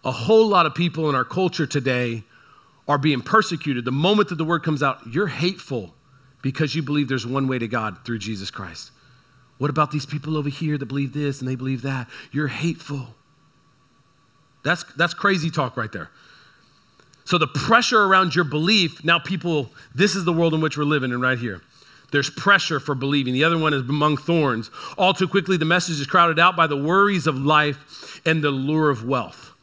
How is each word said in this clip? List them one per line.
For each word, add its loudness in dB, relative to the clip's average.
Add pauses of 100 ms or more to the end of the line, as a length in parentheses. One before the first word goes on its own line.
A -2
whole 4
lot 4
of -2
people 0
in 0
our 2
culture -2
today -2 (640)
are 2
being 0
persecuted. 0
The -2
moment 4
that -4
the -2
word 0
comes 0
out, 0 (100)
you're -2
hateful -6 (480)
because -2
you -2
believe -2
there's -4
one -2
way -2
to -4
God -6
through -6
Jesus -8
Christ. -14 (680)
What -2
about 0
these -4
people -4
over -2
here -4
that -6
believe -4
this -4
and -6
they -2
believe -4
that? -6 (220)
You're -2
hateful. -6 (1500)
That's, 0 (140)
that's 0
crazy 0
talk -2
right -6
there. -12 (1160)
So 2
the 2
pressure 2
around 4
your 2
belief, 0
now 2
people, -4 (240)
this 2
is -4
the 2
world 2
in 0
which -2
we're -2
living 0
in -2
right 0
here. -8 (520)
There's 0
pressure 2
for -4
believing. 0
The 2
other 4
one 2
is 0
among 2
thorns. 0 (260)
All 4
too 0
quickly, 0
the 0
message 0
is -4
crowded 4
out 4
by 2
the -2
worries 2
of 2
life 0
and 2
the 2
lure 0
of -2
wealth. -4 (120)